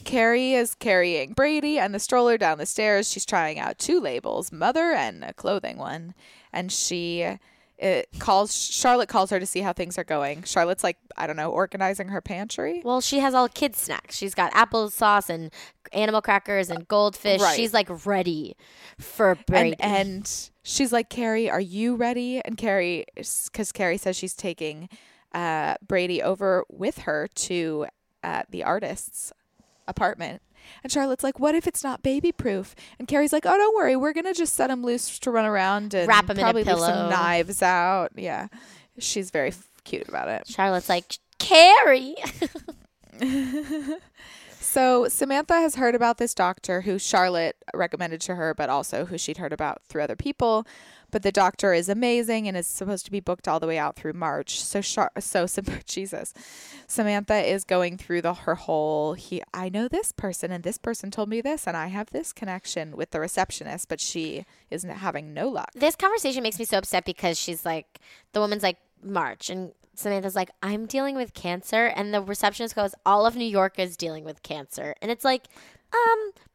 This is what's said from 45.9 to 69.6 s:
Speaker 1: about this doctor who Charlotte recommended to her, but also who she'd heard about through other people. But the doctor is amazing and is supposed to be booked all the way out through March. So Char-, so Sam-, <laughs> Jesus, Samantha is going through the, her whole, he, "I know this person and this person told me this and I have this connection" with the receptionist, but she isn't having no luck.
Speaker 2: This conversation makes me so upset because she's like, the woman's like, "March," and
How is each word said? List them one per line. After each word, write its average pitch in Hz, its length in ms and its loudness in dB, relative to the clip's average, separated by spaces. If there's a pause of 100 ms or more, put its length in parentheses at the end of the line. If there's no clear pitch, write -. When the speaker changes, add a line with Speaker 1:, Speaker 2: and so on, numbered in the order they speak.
Speaker 1:
about 233 220 2
this 240 160 -2
doctor 185 480 -2
who 190 160 -2
Charlotte 180 600 2 (160)
recommended 170 480 -4
to 185 140 -6
her, 160 180 -2
but 143 160 -2
also 139 360 -2
who 175 120 -8
she'd - 200 -6
heard 175 140 -8
about 151 380 -6
through 151 140 -4
other 120 120 -4
people. 226 500 0 (440)
But 202 140 -4
the 196 80 2
doctor 190 420 4
is 175 160 2
amazing 226 580 0
and 190 80 -4
is 175 120 -4
supposed 196 360 -6
to - 80 -18
be 202 80 -4
booked 180 300 -4
all 160 100 2
the 160 80 -4
way 160 100 0
out 147 200 -4
through 156 160 -8
March. 147 500 -4
So - 180 -4
Char-, - 380 0
so 185 260 0
Sam-, 196 200 -4 (160)
<laughs> - 40 -20
Jesus, - 480 -10 (540)
Samantha 208 520 0
is 190 260 2
going 180 320 2
through 175 240 -2
the, 170 120 0
her 170 220 -4
whole, 151 600 0
he, - 260 -10 (120)
"I 185 140 -6
know 214 220 -4
this 381 240 -4
person 185 400 -6
and 175 100 -8
this 190 140 -6
person 226 340 -8
told 214 160 -4
me 226 140 -4
this 294 260 -4
and 170 80 -4
I 160 120 -6
have 202 240 -8
this 320 200 -8
connection" 180 640 -8
with - 160 -8
the 156 80 -4
receptionist, 156 720 -6
but 165 100 -6
she 160 460 -6 (240)
isn't 180 200 -8
having 156 440 -8
no 170 160 -4
luck. - 260 -8
Speaker 2:
This 294 220 2
conversation 294 460 0
makes 214 160 -4
me 226 60 -4
so 208 120 2
upset 185 260 0
because 170 340 -2
she's - 280 -6
like, 160 340 -6 (320)
the 208 80 0
woman's 208 240 0
like, 180 140 2 (260)
"March," 170 460 -4
and 185 240 -10 (200)